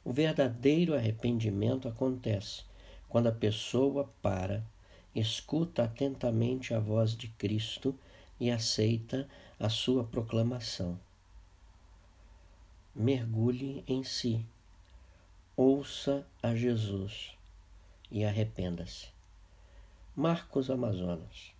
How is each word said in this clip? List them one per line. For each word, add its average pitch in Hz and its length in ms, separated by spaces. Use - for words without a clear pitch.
O 127 120
verdadeiro 147 800
arrependimento 113 920
acontece 127 720
quando 117 180
a 113 60
pessoa 131 760
para, 98 420
escuta 123 720
atentamente 123 880
a 113 60
voz 110 340
de - 140
Cristo 107 680
e 120 100
aceita 117 800
a 110 80
sua 123 380
proclamação. 113 920
Mergulhe 123 920
em 131 200
si, 113 400
ouça 139 680
a 117 140
Jesus 107 800
e 107 140
arrependa-se. 95 840
Marcos 143 560
Amazonas. 92 920